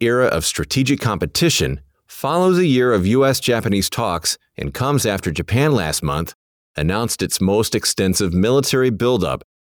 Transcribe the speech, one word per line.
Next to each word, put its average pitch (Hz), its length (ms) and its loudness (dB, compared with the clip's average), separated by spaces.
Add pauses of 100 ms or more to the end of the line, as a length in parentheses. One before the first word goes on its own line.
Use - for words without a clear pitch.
era 120 260 2
of 82 180 0
strategic 131 560 -2
competition," 87 800 -2 (260)
follows 175 500 0
a 180 100 4
year 127 260 4
of 98 120 2
U 127 220 4
S 135 140 0
Japanese 107 500 0
talks 92 480 -4 (180)
and 69 160 -8
comes 139 320 0
after 95 280 -2
Japan 123 400 0
last 82 320 -2
month 76 280 -4 (460)
announced 98 440 -2
its - 180 -4
most 101 340 2
extensive 95 600 0
military 127 560 2
buildup 101 520 0 (240)